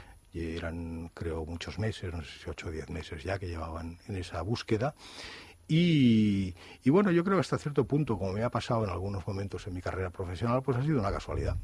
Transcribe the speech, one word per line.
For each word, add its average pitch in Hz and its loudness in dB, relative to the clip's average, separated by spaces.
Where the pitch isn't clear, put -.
Y 82 -6
eran, 82 -6
creo, 80 -6
muchos 82 -10
meses, 101 -4
no 82 -6
sé - -14
si - -12
ocho - -10
o - -8
diez 78 -8
meses 78 -8
ya 92 -2
que 92 -8
llevaban 82 -8
en 101 -4
esa 87 -6
búsqueda. 113 -2
Y, 113 6
y 127 4
bueno, 190 8
yo 170 6
creo 196 4
que 156 6
hasta - 0
cierto 139 2
punto, 135 2
como 95 -2
me 107 0
ha 123 2
pasado 113 0
en 98 -2
algunos 92 -4
momentos 98 -6
en 95 -6
mi 90 -4
carrera 92 -4
profesional, 92 -2
pues 131 0
ha 123 0
sido 151 2
una 98 0
casualidad. - -2